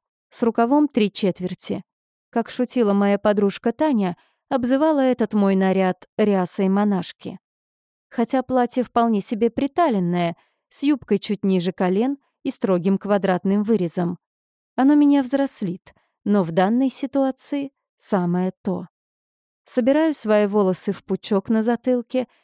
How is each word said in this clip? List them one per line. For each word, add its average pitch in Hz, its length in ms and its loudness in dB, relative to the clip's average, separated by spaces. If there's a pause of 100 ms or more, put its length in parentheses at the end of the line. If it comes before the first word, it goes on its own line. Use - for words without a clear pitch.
(300)
с - 120 -12
рукавом 240 460 2
три 208 240 0
четверти. 180 720 -4 (480)
Как 233 180 -4
шутила 233 440 0
моя 202 260 2
подружка 208 520 0
Таня, 226 460 -2 (320)
обзывала 269 500 2
этот 254 340 0
мой 196 220 2
наряд 190 520 0 (100)
рясой 196 500 0
монашки. 190 720 -2 (720)
Хотя 254 320 -2
платье 247 420 -2
вполне 226 380 0
себе 233 280 -2
приталенное, 190 840 -2 (340)
с - 140 -8
юбкой 269 360 0
чуть - 240 -6
ниже 185 280 0
колен 208 460 -2 (280)
и 269 60 -4
строгим 190 460 0
квадратным 196 680 0
вырезом. 180 540 -2 (580)
Оно 269 180 4
меня 285 300 4
взрослит, 247 680 -4 (300)
но 208 200 2
в 165 80 -4
данной 214 380 2
ситуации 277 840 -4 (260)
самое 180 640 -2
то. 180 260 -6 (800)
Собираю 285 480 2
свои 208 320 2
волосы 196 460 0
в - 120 -12
пучок - 460 -2
на 220 140 2
затылке 247 640 -2 (160)